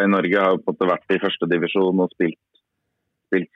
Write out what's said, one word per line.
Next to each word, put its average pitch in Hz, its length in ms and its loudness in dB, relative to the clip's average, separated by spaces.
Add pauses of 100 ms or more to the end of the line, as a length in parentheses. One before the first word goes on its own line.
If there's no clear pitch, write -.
i - 20 2
Norge 98 320 2
har 95 160 2
på 85 160 -4
en 80 60 -4
måte 95 100 0
vært 90 240 -2
i 95 80 0
første 90 320 -4
divisjon 90 480 0
og 90 160 0
spilt, 85 240 -2 (880)
spilt 92 300 -4